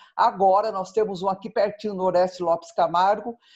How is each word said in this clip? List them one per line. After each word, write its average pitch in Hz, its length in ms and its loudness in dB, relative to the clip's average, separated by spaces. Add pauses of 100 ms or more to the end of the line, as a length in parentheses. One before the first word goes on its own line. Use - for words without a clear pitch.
(180)
agora, 202 520 2
nós 190 220 -6
temos 202 320 -2
um 196 60 0
aqui 190 200 -6
pertinho, 208 440 -4
no 185 100 -4
Orestes 180 380 0
Lopes 170 320 -2
Camargo, 196 640 0 (180)